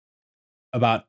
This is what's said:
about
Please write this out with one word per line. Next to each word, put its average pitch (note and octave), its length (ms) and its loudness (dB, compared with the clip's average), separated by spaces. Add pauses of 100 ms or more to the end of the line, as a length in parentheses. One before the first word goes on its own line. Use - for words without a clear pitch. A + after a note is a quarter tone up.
(720)
about A2+ 360 0